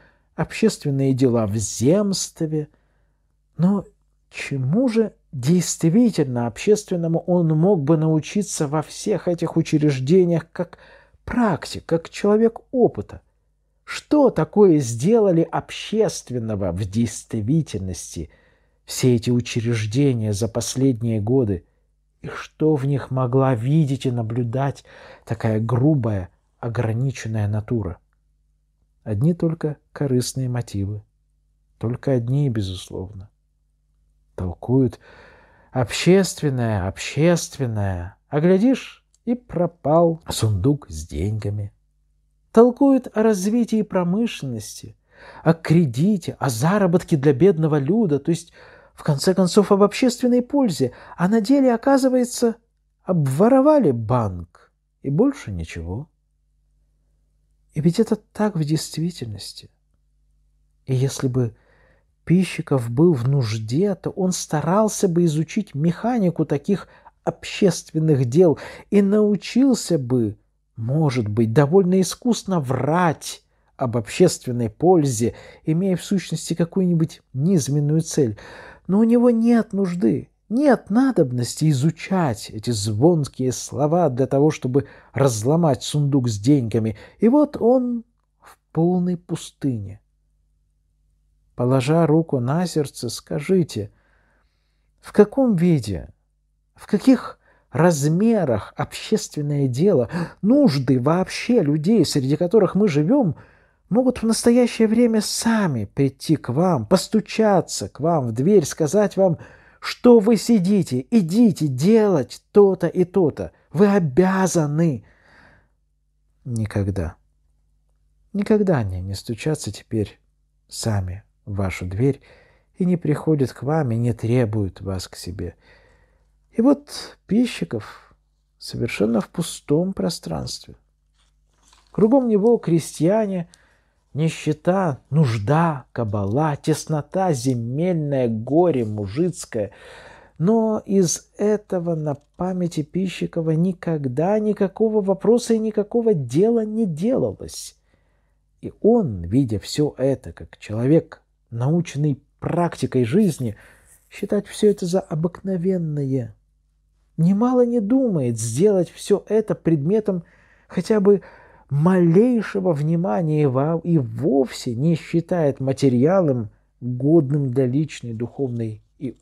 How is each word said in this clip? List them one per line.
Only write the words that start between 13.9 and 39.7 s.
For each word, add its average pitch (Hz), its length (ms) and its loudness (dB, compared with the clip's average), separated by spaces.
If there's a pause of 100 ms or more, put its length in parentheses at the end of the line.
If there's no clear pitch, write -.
такое 170 520 4
сделали 165 600 2
общественного 123 1300 -4
в 92 140 -4
действительности 104 1400 -4 (560)
все - 300 0
эти 117 160 0
учреждения 117 1040 -2
за 107 140 -2
последние 117 760 -2
годы? 110 420 0 (560)
И - 80 -14
что - 460 -2
в 135 100 -2
них 139 260 -2
могла 131 440 0
видеть 135 500 0
и 135 60 -2
наблюдать 120 760 -4 (400)
такая 110 360 -2
грубая, 117 680 0 (320)
ограниченная 113 880 -4
натура? 104 480 -4 (1040)
Одни 113 300 0
только 160 460 -4 (140)
корыстные 127 580 -2
мотивы. 104 520 -6 (760)
Только 123 340 -4
одни, 131 380 0
безусловно. 95 800 -8 (1040)
Толкуют: 117 680 0 (680)
"Общественное, 127 1160 0
общественное". 107 1300 -4 (120)
А 147 120 -2
глядишь, 190 600 2 (220)
и 240 100 -2
пропал 170 920 0